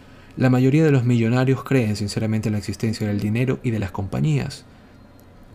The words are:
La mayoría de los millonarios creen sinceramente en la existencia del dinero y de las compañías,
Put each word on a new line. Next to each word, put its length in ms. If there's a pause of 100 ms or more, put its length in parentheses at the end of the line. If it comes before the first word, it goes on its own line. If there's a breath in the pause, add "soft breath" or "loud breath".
(380 loud breath)
La 120
mayoría 360
de 60
los 120
millonarios 580
creen 360
sinceramente 500
en 60
la 60
existencia 460
del 140
dinero 440
y 80
de 80
las 120
compañías, 720 (920 loud breath)